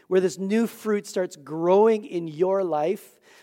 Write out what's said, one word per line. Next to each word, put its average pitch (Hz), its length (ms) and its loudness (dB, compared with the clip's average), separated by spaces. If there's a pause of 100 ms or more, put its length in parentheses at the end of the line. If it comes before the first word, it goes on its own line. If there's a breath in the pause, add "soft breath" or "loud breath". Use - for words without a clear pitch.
where 185 120 2
this 180 180 -2
new 208 280 0
fruit 208 400 -4
starts 180 300 -6
growing 180 680 2
in 170 240 -8
your 180 340 0
life. 170 560 -4 (240 soft breath)